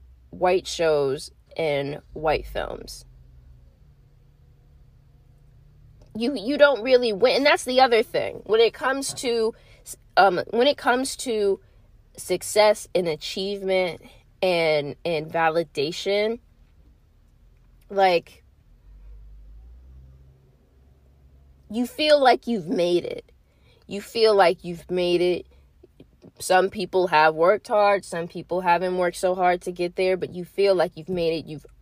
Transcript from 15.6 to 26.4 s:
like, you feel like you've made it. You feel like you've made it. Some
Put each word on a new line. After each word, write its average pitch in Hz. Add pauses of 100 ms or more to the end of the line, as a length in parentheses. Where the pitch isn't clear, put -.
like, 190 (3250)
you 233
feel 302
like 247
you've 196
made 175
it. - (560)
You 202
feel 220
like 185
you've 170
made 175
it. 180 (920)
Some 185